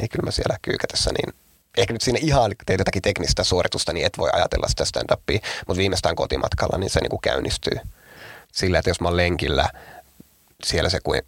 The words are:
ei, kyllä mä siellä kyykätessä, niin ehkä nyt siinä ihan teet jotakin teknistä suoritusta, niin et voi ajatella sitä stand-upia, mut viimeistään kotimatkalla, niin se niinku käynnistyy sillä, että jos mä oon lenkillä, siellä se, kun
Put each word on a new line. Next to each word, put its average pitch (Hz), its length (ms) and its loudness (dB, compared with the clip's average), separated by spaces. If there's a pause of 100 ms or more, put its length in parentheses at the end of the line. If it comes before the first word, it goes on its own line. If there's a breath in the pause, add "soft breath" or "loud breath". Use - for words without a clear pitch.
ei, 113 60 -2
kyllä 180 180 -2
mä - 40 -2
siellä - 320 0
kyykätessä, - 480 -2
niin - 240 -2 (420)
ehkä 107 160 4
nyt 110 100 -4
siinä 117 200 2
ihan 135 300 4 (140)
teet 98 120 2
jotakin 95 240 0
teknistä 92 420 2
suoritusta, 90 480 0
niin 78 140 0
et - 120 -2
voi 76 140 2
ajatella - 360 0
sitä - 160 0
stand-upia, - 560 0 (280 loud breath)
mut 92 80 -2
viimeistään 90 400 0
kotimatkalla, - 600 0
niin 95 120 -2
se - 100 2
niinku - 180 -2
käynnistyy - 600 -2 (760 loud breath)
sillä, 92 260 2
että 90 120 2
jos 82 100 -2
mä 85 80 2
oon 87 80 2
lenkillä, 85 520 2 (960 loud breath)
siellä 82 260 0
se, - 100 -2
kun 71 280 0